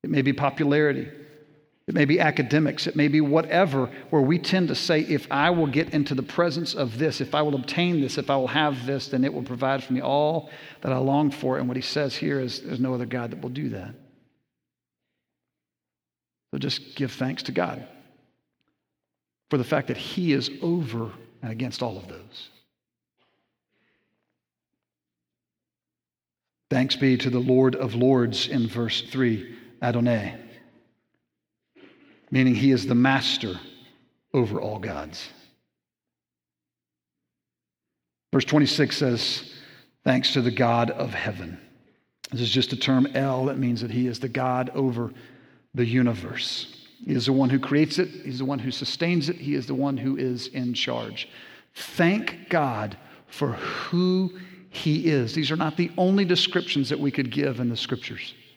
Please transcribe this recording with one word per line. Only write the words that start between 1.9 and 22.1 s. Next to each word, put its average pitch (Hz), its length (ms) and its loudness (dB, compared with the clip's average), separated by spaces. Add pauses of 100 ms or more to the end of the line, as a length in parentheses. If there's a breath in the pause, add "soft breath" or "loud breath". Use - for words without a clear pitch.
may 147 100 4
be 147 160 4
academics. 147 680 2
It - 80 -6
may 147 120 4
be 151 140 4
whatever, 151 680 2 (200 loud breath)
where 151 120 4
we 151 160 4
tend 180 300 2
to - 80 -2
say, 156 260 2
"If - 300 -2
I 143 180 4
will 170 180 2
get 151 260 0
into 147 200 2
the 127 100 0
presence 170 500 -2
of 117 240 -2
this, 147 240 -2
if 127 120 -4
I 151 80 2
will 147 140 2
obtain 170 460 0
this, 131 160 -2
if 139 120 -4
I 139 60 4
will 131 120 0
have 135 380 0
this, 135 220 -4
then 127 160 2
it 143 100 0
will 147 100 -4
provide 131 380 -2
for 131 120 -4
me 131 80 0
all 147 480 0 (320 loud breath)
that 135 100 -2
I 127 60 2
long 139 340 2
for." 131 260 -2
And 127 120 -2
what 123 80 -4
he 127 60 -4
says 143 340 -2
here 143 240 -2
is, 123 200 -6
"There's 123 200 -6
no 127 120 0
other 123 120 -4
God 117 260 -6
that - 100 -10
will - 80 -8
do 131 200 -6
that." 104 260 -10 (2500)
So 143 60 -6
just - 380 -6
give 131 180 -4
thanks 131 300 -6
to - 100 -8
God - 340 -4 (1600)
for 143 80 2
the 123 60 2
fact 143 240 -2
that 123 100 -4
he 175 360 -2
is - 160 0 (120)
over 117 500 -2 (300)
and 110 100 -8
against 120 300 -6
all 113 160 -4
of 90 120 -16
those. - 400 -18 (4000)